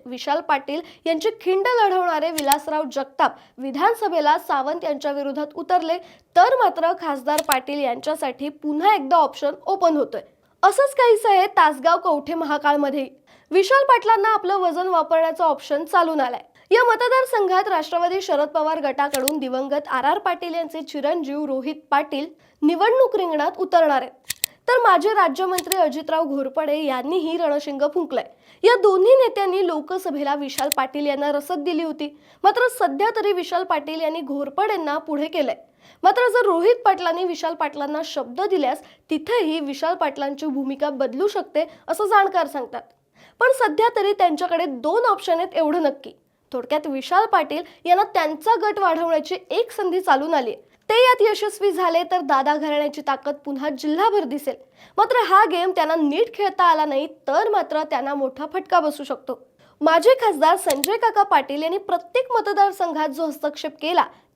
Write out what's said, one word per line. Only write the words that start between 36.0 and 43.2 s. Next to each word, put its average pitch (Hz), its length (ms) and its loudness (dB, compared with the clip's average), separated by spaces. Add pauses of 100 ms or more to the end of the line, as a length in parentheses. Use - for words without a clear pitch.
मात्र 427 260 4
जर 466 180 2
रोहित 392 380 2
पाटलांनी 359 400 0
विशाल 339 300 -4
पाटलांना 294 500 -6
शब्द 254 360 -8
दिल्यास 339 420 0 (280)
तिथेही 320 500 -2
विशाल 285 340 -4
पाटलांची 285 520 -4
भूमिका 277 440 -4
बदलू 269 380 -2
शकते 330 400 -4 (200)
असं 415 180 -2
जाणकार 381 400 2
सांगतात. 254 360 -10 (580)